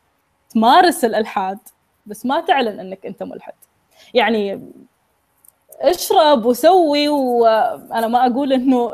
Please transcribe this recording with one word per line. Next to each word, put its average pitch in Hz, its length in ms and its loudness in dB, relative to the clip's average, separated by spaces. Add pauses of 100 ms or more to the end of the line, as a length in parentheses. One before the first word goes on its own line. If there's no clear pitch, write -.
(500)
تمارس 262 560 2
الإلحاد، 202 540 -4 (460)
بس 208 200 -14
ما 277 160 -2
تعلن 277 380 -2
إنك 190 260 -14
أنت 196 180 -14
ملحد. - 300 -16 (600)
يعني 214 580 -2 (1080)
اشرب 294 640 2
وسوي، 294 640 2
وأنا 226 1000 0
ما 240 200 2
أقول 269 260 -2
إنه 254 400 0